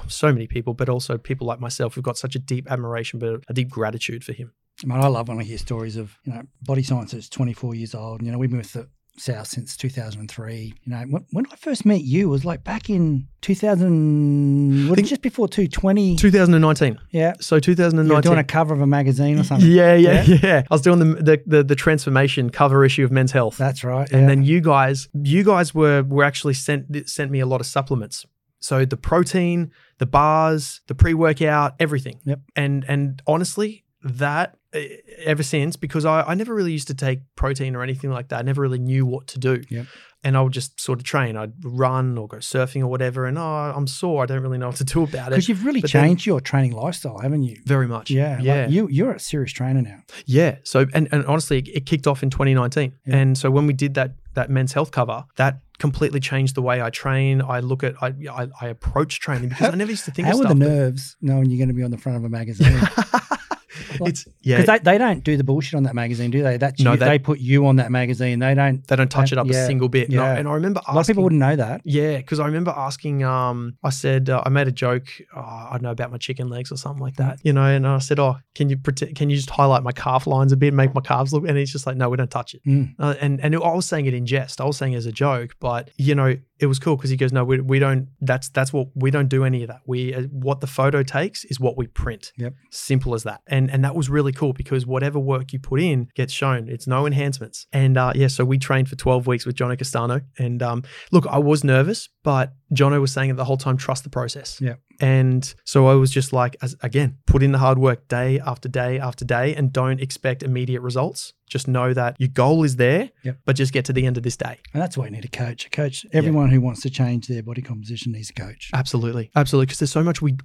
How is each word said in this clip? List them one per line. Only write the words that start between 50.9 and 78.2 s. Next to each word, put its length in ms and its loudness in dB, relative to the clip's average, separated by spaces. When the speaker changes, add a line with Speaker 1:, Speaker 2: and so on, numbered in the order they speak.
Speaker 1:
and, 180 2
and 140 0
honestly, 320 -2
it, 120 -6
it 180 -6
kicked 180 -2
off 160 0
in 80 0
twenty 240 0
nineteen. 400 0
Speaker 2:
Yeah. 100 0
Speaker 1:
And 180 4
so 140 0
when 160 4
we 80 2
did 220 -2
that, 180 -2
that 160 -4
Men's 220 0
Health 180 -2
cover, 340 -2
that 240 2
completely 400 0
changed 340 0
the 80 -4
way 220 0
I 80 -4
train. 500 0
I 200 -2
look 220 -4
at, 200 -2
I, 100 -4
I, 160 -8
I 60 -8
approach 540 -4
training 280 -4
because 240 0
I 20 -4
never 140 -4
used 160 -8
to 60 -10
think 160 -4
Speaker 2:
How 60 2
Speaker 1:
of 60 2
Speaker 2:
were 60 2
Speaker 1:
stuff, 140 4
Speaker 2:
the 60 6
Speaker 1:
but 60 2
Speaker 2:
nerves 500 -2
knowing 280 2
you're 100 -2
gonna 160 0
be 80 -4
on 60 -4
the 80 -6
front 220 -6
of 40 -8
a 60 -6
magazine? 560 2
Speaker 1:
<laughs> 40 0
Speaker 2:
Like, 120 -2
Speaker 1:
It's, 160 -10
yeah. 160 2
Speaker 2:
'cause 100 6
they, 120 6
they 180 6
don't 260 2
do 140 2
the 60 2
bullshit 320 -2
on 80 2
that 120 -2
magazine, 360 -4
do 120 2
they? 140 2
That's 240 -2
Speaker 1:
No, 120 6
Speaker 2:
you, 40 4
Speaker 1:
they 100 4
Speaker 2:
they 120 4
put 200 -2
you 280 4
on 100 6
that 140 0
magazine. 480 -2
They 140 2
don't 340 0
Speaker 1:
They 80 2
don't 160 2
touch 200 2
Speaker 2:
they, 40 -2
Speaker 1:
it 20 0
up 100 0
Speaker 2:
yeah, 160 2
Speaker 1:
a 20 0
single 240 0
bit. 200 0
No, 140 2
Speaker 2:
yeah. 120 0
Speaker 1:
and 120 -2
I 60 -2
remember 340 -2
Speaker 2:
A 60 -4
lot 80 4
of 60 0
people 140 2
Speaker 1:
asking 20 4
Speaker 2:
wouldn't 160 4
know 180 4
that. 260 -4
Speaker 1:
Yeah, 380 -2
'cause 180 -6
I 60 -2
remember 300 -2
asking, 480 -4
um, 600 -4
I 60 -2
said, 400 0
uh, 160 0
I 40 0
made 180 2
a 40 -2
joke, 360 -2
uh, 40 -14
I 340 -14
don't 100 -6
know, 80 -6
about 200 -8
my 60 -12
chicken 320 -6
legs 220 -10
or 60 -10
something 240 -10
like 160 -8
that, 260 -2
you 100 2
know, 120 4
and 220 2
I 120 2
said, 200 0
"Oh, 180 2